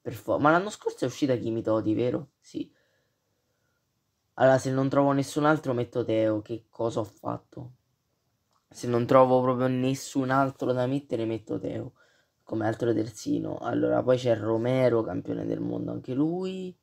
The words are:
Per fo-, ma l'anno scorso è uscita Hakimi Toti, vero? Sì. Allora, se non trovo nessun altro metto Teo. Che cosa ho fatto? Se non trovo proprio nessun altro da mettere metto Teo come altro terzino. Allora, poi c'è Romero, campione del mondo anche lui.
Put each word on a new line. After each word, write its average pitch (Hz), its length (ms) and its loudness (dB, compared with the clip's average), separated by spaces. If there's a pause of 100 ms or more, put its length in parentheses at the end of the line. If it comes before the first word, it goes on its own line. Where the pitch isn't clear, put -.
Per 123 140 -10
fo-, 107 240 -2
ma 143 120 4
l'anno 185 200 2
scorso - 340 -8
è - 20 0
uscita 131 280 0
Hakimi 113 280 -4
Toti, 110 320 0
vero? 123 360 -4 (100)
Sì. - 320 -14 (1600)
Allora, 131 240 6
se 135 140 -2
non 135 160 0
trovo 139 240 4
nessun 139 320 -2
altro 151 300 2
metto 120 300 -4
Teo. 110 380 0
Che 113 280 -12
cosa 117 300 -4
ho 107 40 -2
fatto? 120 680 -12 (960)
Se - 200 -10
non 120 180 2
trovo 127 360 8
proprio 127 260 2
nessun 131 600 -2
altro 135 420 0
da 123 140 0
mettere 127 380 -4
metto 113 340 -6
Teo 120 340 -8 (500)
come 110 240 -4
altro 113 260 0
terzino. 110 680 -4
Allora, 120 440 0
poi 123 160 4
c'è 120 180 2
Romero, 117 680 2
campione 110 440 -6
del 110 140 -4
mondo 117 320 -6
anche 123 220 -8
lui. 180 680 -4